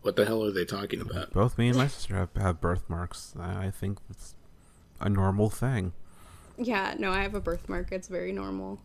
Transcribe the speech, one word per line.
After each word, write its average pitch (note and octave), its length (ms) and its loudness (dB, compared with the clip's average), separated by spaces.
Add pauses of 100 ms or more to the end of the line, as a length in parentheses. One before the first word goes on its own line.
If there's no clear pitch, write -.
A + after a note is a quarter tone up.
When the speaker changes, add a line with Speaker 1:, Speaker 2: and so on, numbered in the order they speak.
Speaker 1:
what G2+ 120 2
the G#2 100 6
hell A2 200 2
are G2+ 80 2
they F#2 120 2
talking G2 360 -4
about? - 320 -6
Speaker 2:
Both G#2+ 260 4
me A#2 100 6
and B2 80 4
my C3 120 4
sister - 260 -4
have, F#2 220 0
have F#2+ 240 2
birthmarks. F2 760 -2
I, F#2+ 280 -4
I G2 40 -2
think G2 280 -4 (100)
it's - 260 -16 (640)
a - 80 0
normal G2+ 420 4
thing. A2 440 0 (640)
Speaker 3:
Yeah, G#3+ 400 0
no, G3 140 0
I G3 120 2
have G3 120 -2
a G3+ 60 -2
birthmark. F3 500 -2
It's F#2 160 -6
very F2+ 260 -4
normal. F#2+ 520 -6